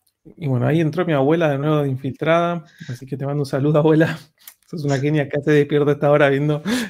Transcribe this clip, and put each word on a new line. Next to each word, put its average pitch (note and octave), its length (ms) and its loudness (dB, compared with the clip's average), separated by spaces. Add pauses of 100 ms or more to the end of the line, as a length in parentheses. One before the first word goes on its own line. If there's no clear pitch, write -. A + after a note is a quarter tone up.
(380)
Y C#3+ 100 -8
bueno, B2+ 200 0
ahí D#3 140 2
entró E3 240 -2
mi E3 80 -2
abuela D3+ 360 2
de C#3 80 -2
nuevo D3+ 240 0
de C#3 80 -2
infiltrada, D#3+ 760 -2 (240)
así B2+ 180 -12
que C#3+ 100 -8
te C3+ 80 -8
mando C#3+ 160 -4
un C#3 40 -2
saludo, D3 340 2
abuela. D#3 400 2 (240)
<laughs> - 240 -20
Sos E3 160 -10
una C#3 160 -2
genia, C#3+ 300 0
que D3 100 -6
hace D3+ 120 -2
despierta C#3+ 420 2
esta C#3+ 180 2
hora D3 180 4
viendo D3 320 0 (280)